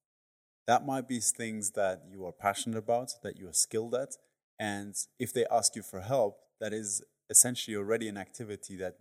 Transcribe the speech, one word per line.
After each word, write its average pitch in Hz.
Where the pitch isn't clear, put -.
that 120
might 135
be 123
things 110
that 95
you 95
are 87
passionate 101
about, 117
that 101
you 95
are -
skilled 113
at. 131
And 101
if 120
they 117
ask 113
you 110
for 98
help, 107
that 107
is 107
essentially 123
already 110
an 101
activity 101
that 90